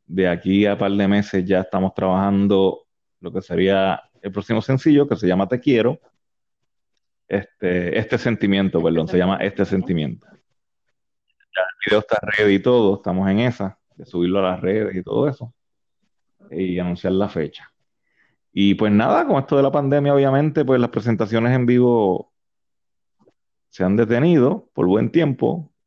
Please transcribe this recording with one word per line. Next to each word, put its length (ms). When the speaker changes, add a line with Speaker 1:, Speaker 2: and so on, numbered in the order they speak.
Speaker 1:
de 220
aquí 380
a 120
par 140
de 160
meses 360
ya 160
estamos 340
trabajando 920
lo 120
que 80
sería 600
el 120
próximo 300
sencillo, 440
que 100
se 100
llama 200
Te 140
Quiero. 400
Este, 720
Este 180
Sentimiento, 600
Speaker 2:
Este 120
Speaker 1:
perdón, 180
se 100
llama 180
Este 300
Speaker 2:
Sentimiento. 600
Speaker 1:
Sentimiento. 180
Ya 80
el 140
video 140
está 220
ready 320
y 40
todo, 380
estamos 340
en 100
esa, 380
de 100
subirlo 340
a 120
las 80
redes 360
y 60
todo 260
eso, 240
y 280
anunciar 340
la 160
fecha. 420
Y 240
pues 180
nada, 340
con 120
esto 200
de 40
la 80
pandemia, 440
obviamente, 500
pues 160
las 100
presentaciones 640
en 120
vivo 680
se 160
han 120
detenido 760
por 140
buen 240
tiempo, 600